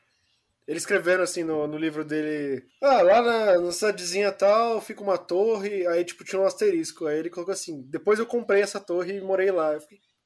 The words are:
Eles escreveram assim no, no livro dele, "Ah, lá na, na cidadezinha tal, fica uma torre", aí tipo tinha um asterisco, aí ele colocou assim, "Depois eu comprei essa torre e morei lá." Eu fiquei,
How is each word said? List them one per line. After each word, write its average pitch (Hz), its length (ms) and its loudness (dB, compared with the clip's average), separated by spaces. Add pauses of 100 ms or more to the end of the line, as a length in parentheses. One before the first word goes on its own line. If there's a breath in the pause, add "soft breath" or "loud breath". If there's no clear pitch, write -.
(680)
Eles 160 140 -6
escreveram 185 420 2
assim 175 200 -4
no, 156 240 -2
no 151 100 -8
livro 156 260 -4
dele, 151 600 -4 (160)
"Ah, 262 220 4
lá 208 180 6
na, 220 380 4
na 175 120 -2
cidadezinha 190 600 -2
tal, 214 500 2
fica 208 220 -12
uma 196 120 0
torre", 196 720 -2
aí 170 180 2
tipo - 200 -14
tinha 190 180 -4
um 196 40 4
asterisco, 180 600 -2
aí 151 140 -2
ele 165 100 -6
colocou 175 240 -8
assim, 147 340 -10
"Depois 202 300 0
eu 226 80 -2
comprei 208 380 2
essa 202 160 -6
torre 180 380 -4
e 190 40 -10
morei 190 300 2
lá." 160 220 2
Eu 151 80 -6
fiquei, - 180 -20 (260)